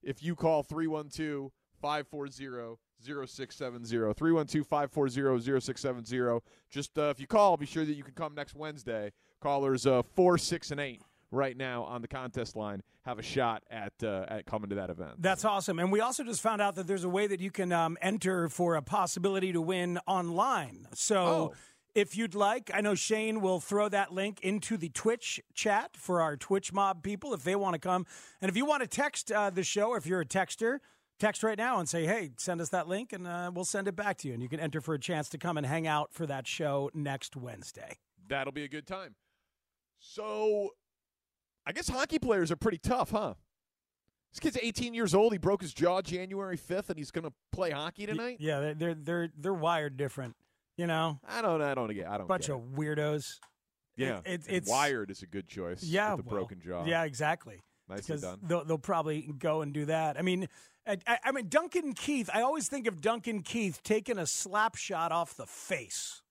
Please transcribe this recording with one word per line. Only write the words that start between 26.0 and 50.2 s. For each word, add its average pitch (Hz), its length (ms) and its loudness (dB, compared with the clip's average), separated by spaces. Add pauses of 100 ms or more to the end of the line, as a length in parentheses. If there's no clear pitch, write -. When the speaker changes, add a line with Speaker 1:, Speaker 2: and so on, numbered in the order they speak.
Speaker 2:
our 151 160 2
Twitch 190 340 0
mob 190 300 2
people 208 320 -4
if 147 100 -6
they 185 120 2
wanna 190 240 0
come. 185 260 2 (360)
And 190 80 2
if 180 60 -2
you 254 100 2
wanna 285 200 2
text, - 460 -2
uh, 208 180 2
the 185 140 -2
show, 214 320 0
if 196 100 -4
you're 180 160 0
a 156 40 0
texter, 226 540 0 (380)
text 208 260 0
right 220 140 2
now 233 220 2
and 160 100 -2
say, 170 160 0
"Hey, 180 320 0
send 175 240 -2
us 156 80 -4
that 170 180 0
link," 208 260 -4
and, 180 120 -10
uh, 175 280 -6
we'll 180 120 -4
send 196 220 -2
it 190 80 -2
back 202 240 -2
to 156 80 -6
you. 127 60 -4
And 117 100 -4
you 123 60 -6
can 151 100 -4
enter 151 220 -2
for 156 120 -2
a 143 60 -2
chance 151 300 -2
to 160 100 -10
come 170 180 -2
and 143 80 -2
hang 160 220 0
out 151 260 0
for 170 140 -6
that 135 180 -4
show 139 480 -2
next 143 420 -6
Wednesday. 120 600 -12 (300)
Speaker 1:
That'll 135 260 -4
be 147 100 -6
a 143 60 -8
good 147 160 -10
time. 185 300 -12 (840)
So, 214 680 0 (960)
I - 80 -4
guess 330 160 -4
hockey 262 300 0
players 196 320 4
are 170 40 2
pretty 185 240 0
tough, - 320 2
huh? 196 240 -2 (960)
This - 80 -12
kid's 285 220 0
eighteen 233 320 -2
years 220 200 2
old. 214 200 8
He 196 40 -2
broke 190 240 4
his 165 120 -8
jaw 175 280 6
January 185 560 -4
fifth, 185 320 -4
and 175 80 -2
he's 147 140 -10
gonna 160 220 -6 (180)
play 180 200 0
hockey 156 360 -6
Speaker 2:
Y-, 208 60 -4
Speaker 1:
tonight? 240 260 -4
Speaker 2:
yeah, 151 200 0
they're, 151 140 -2
they're, 165 220 -2
they're, 165 420 -2
they're 175 160 -2
wired 156 440 0
different, 131 380 -6 (420)